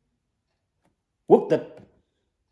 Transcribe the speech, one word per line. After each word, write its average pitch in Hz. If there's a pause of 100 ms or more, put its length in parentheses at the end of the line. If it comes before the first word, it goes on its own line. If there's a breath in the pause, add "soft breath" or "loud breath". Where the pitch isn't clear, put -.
(1300)
quốc 226
tịch, - (760)